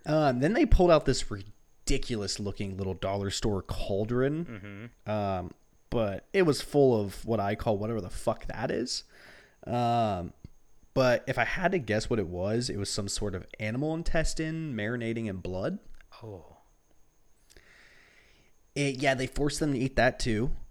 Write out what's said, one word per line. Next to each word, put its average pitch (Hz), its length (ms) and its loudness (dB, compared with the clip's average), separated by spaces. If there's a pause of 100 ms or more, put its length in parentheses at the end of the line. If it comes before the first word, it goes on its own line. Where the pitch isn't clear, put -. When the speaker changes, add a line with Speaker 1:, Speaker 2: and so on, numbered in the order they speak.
Speaker 1:
Um, 151 340 2
then 156 140 4
they 294 120 4
pulled 180 240 8
out 151 160 8
this - 240 0
ridiculous 104 1120 -4
looking 98 360 -6
little 95 180 -4
dollar 98 360 -2
store 98 320 0
cauldron. 113 1300 -4 (160)
Speaker 2:
Mm-hmm. 104 40 -4
Speaker 1:
Um, 98 400 -2 (380)
but 104 440 -2
it 196 100 4
was 151 200 4
full 131 380 6
of 98 240 -4
what 113 140 0
I 101 160 0
call 107 240 0
whatever 110 220 -4
the 87 100 -8
fuck - 360 -4
that - 260 -4
is. - 320 -4 (640)
Um, 117 680 0 (640)
but 127 320 4
if 127 120 -2
I 117 60 4
had 180 280 0
to 190 60 2
guess 104 320 -2
what 117 80 0
it 92 80 0
was, 101 440 -2
it 92 80 -6
was 98 120 -4
some 101 180 -4
sort 98 260 -4
of 90 120 -8 (140)
animal 131 340 -2
intestine 160 800 0
marinating 113 540 -2
in 95 80 -4
blood. 92 420 -4 (440)
Speaker 2:
Oh. 85 340 -16 (2250)
Speaker 1:
It, 139 220 -2
yeah, 135 180 2
they 127 120 -2
forced 143 340 -2
them 151 120 2
to 127 60 0
eat 131 180 -2
that 123 220 4
too. 117 320 0 (200)